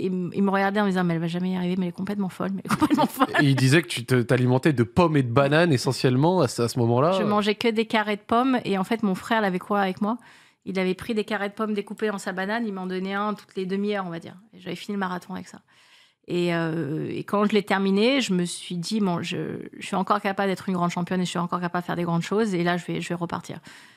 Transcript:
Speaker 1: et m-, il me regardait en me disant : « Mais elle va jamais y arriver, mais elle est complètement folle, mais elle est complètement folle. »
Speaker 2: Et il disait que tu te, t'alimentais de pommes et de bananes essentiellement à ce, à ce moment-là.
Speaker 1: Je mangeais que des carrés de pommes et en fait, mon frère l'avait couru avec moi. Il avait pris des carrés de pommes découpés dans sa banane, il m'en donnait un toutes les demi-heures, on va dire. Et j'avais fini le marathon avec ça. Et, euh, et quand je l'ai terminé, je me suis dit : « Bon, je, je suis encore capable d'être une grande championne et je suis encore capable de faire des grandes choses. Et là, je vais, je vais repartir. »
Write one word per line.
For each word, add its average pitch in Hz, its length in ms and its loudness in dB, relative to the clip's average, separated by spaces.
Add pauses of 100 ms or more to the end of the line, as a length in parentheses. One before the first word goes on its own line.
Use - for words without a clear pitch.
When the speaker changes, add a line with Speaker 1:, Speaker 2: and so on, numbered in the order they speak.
Speaker 1:
et - 20 -2
m-, 185 280 -2
il 202 80 0
me 196 80 4
regardait 196 300 2
en 208 60 2
me 196 40 2
disant : « 185 160 2
Mais 170 100 2
elle 165 40 -2
va 170 80 -2
jamais 180 240 -2
y 185 60 -2
arriver, 180 200 -2
mais 180 100 0
elle - 20 -4
est 170 60 -8
complètement 196 340 -4
folle, 185 240 -4
mais 185 100 -6
elle - 80 -8
est 202 60 2
complètement 294 300 4
folle. » - 200 0 (140)
Speaker 2:
Et 143 80 6
il 135 80 6
disait 131 240 6
que - 80 -12
tu 117 160 -6
te, 127 160 2
t'alimentais 127 500 4
de 120 120 2
pommes 160 340 4
et 135 60 4
de 120 100 -4
bananes 147 400 6
essentiellement 139 640 2
à 143 80 4
ce, - 140 -4
à 117 80 2
ce 131 100 -2
moment-là. 120 320 4
Speaker 1:
Je 190 120 0
mangeais 208 320 2
que - 120 0
des 220 200 2
carrés 214 280 0
de 202 60 -8
pommes 247 420 2
et 196 140 0
en 185 80 -2
fait, 220 180 -2
mon 190 120 2
frère 226 260 0
l'avait 180 180 0
couru 202 220 -2
avec 185 180 -2
moi. 214 180 -2 (460)
Il 190 160 -4
avait 185 140 0
pris 226 200 -6
des 214 120 -2
carrés 202 240 -4
de 202 40 -10
pommes 214 200 -4
découpés 208 340 -4
dans 202 120 -4
sa 196 120 -6
banane, 202 340 -4
il 208 80 -4
m'en 185 120 -8
donnait 185 300 -4
un 208 180 -2
toutes - 240 -14
les 190 80 -4
demi-heures, 196 420 -2
on 170 40 -8
va 165 80 -8
dire. - 160 -16 (200)
Et 185 60 -20
j'avais 175 160 -10
fini - 160 -8
le 202 60 -4
marathon 185 340 -6
avec 180 160 -12
ça. 196 100 -20 (720)
Et, 175 260 0
euh, 160 560 -2
et - 140 -6
quand 208 180 0
je 208 80 2
l'ai 208 120 4
terminé, 202 580 2
je 196 120 -2
me 175 120 2
suis 175 320 -8
dit : « 208 240 -4
Bon, 175 200 0
je, 170 360 -6 (200)
je - 80 -14
suis 196 120 -4
encore 202 240 0
capable 196 260 0
d'être 190 220 -2
une 185 60 0
grande 175 160 0
championne 180 280 -2
et 180 60 0
je - 60 -4
suis 190 80 -4
encore 175 200 -2
capable 175 220 -2
de - 60 -16
faire 165 100 -4
des 175 60 -2
grandes 170 200 2
choses. 208 300 0
Et 170 100 0
là, 175 140 2
je 170 80 -8
vais, 165 160 -4
je 170 80 -8
vais 175 60 -4
repartir. » 175 420 -8 (400)